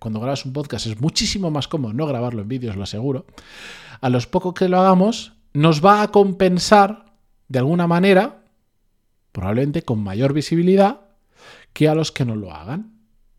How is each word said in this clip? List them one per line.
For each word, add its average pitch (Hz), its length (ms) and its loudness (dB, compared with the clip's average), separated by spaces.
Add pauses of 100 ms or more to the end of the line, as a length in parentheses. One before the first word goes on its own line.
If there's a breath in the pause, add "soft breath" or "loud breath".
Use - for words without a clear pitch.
cuando 110 180 -8
grabas 131 280 -6
un 131 60 -10
podcast 143 340 -8
es 107 140 -8
muchísimo 180 520 -4
más - 160 -4
cómodo 131 240 -6
no 147 140 -4
grabarlo 120 360 -4
en 101 60 -10
vídeo, 123 220 -6
os 95 60 -8
lo 101 60 -8
aseguro, 127 440 -6 (760 loud breath)
a 131 80 -2
los 123 180 0
pocos 180 280 -4
que 185 140 0
lo 185 120 4
hagamos, 190 540 2 (180)
nos 151 320 2
va 208 180 6
a 208 80 -2
compensar 196 1000 2 (340)
de 131 140 -4
alguna 170 260 0
manera, 185 560 2 (880)
probablemente 131 520 -4
con 107 200 -2
mayor 107 300 -2
visibilidad, 180 720 2 (680 loud breath)
que 151 160 2
a 156 60 2
los 156 160 -2
que - 140 -4
no 117 100 -4
lo 98 180 -10
hagan. 113 420 -12 (440)